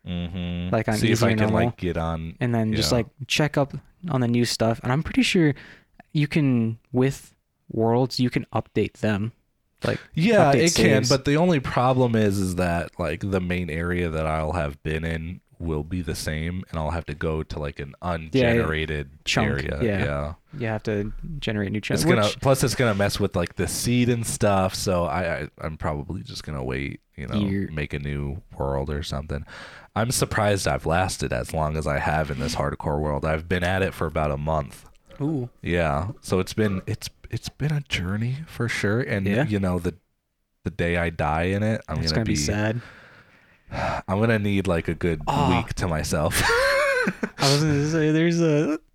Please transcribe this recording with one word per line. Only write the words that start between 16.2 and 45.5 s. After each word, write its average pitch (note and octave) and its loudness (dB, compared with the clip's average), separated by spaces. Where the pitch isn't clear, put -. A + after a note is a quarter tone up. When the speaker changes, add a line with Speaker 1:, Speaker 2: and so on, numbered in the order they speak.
Speaker 1:
and E2+ -6
I'll D#2 -2
have E2 -4
to D2+ -8
go D#2 -2
to, - -8
like, D2 -6
an C#2 -10
Speaker 2:
Yeah, F2 -2
yeah. - -6
Speaker 1:
ungenerated D#2 0
Speaker 2:
Chunk, - 2
Speaker 1:
area. C#2+ -2
Speaker 2:
yeah. G2+ 0
Speaker 1:
Yeah. D2 -2
Speaker 2:
You B2 -4
have A2 -4
to G#2+ -2
generate G#2 -2
new G#2 -2
chunks, - -2
Speaker 1:
It's D#3 4
gonna, A#2 6
Speaker 2:
which - -2
Speaker 1:
plus C#3 4
it's B2 2
gonna A#2 4
mess G2+ 2
with, G2+ 0
like, F2 0
the F2+ 0
seed A#2+ 2
and A#2 0
stuff, F#2+ 2
so F2+ 0
I, E2 -2
I, D2 -8
I'm D#2 -6
probably D#2 -6
just - -12
gonna C#2+ -8
wait, C2 -6
you B1+ -10
know, G#2 -2
Speaker 2:
Year. G2 0
Speaker 1:
make D2+ -6
a D2 -4
new C#2+ -4
world C#2 -2
or D2 -4
something. C#2+ -6
I'm A2+ 0
surprised G#2 0
I've C2+ -2
lasted D#2+ 0
as A#1+ -4
long D2+ 0
as D#2 -2
I C#2+ 0
have D2+ 0
in C#2+ -4
this C#2 -4
hardcore C#2+ -2
world. D2 -2
I've D#2+ -2
been F2+ 0
at F#2 0
it F#2 -2
for F2+ -4
about D#2 0
a C#2+ -2
month. D2 -4
Speaker 2:
Ooh. C#3 -4
Speaker 1:
Yeah, E2+ 0
so - 0
it's F#2 -4
been, G2+ 0
it's - -6
it's - -8
been C#3+ -4
a D3 -2
journey G#2+ -4
for - -4
sure. G#2+ 0
And G2+ -2
Speaker 2:
Yeah. G#2+ 2
Speaker 1:
you G#2+ 0
know, F2+ 0
the, E2+ -2
the F2+ -4
day E2+ 0
I E2+ 0
die D#2+ 0
in G2 0
it, A2 0
I'm D#2 -4
Speaker 2:
It's D#2+ -2
Speaker 1:
gonna D3+ 0
Speaker 2:
gonna - 0
be - 0
Speaker 1:
be - 2
Speaker 2:
sad. G#2+ -2
Speaker 1:
<sighs> - -14
I'm - -4
gonna A2+ 2
need, G2 0
like, E2+ 0
a F2 -2
good E2 -2
Speaker 2:
Oh. C#3 2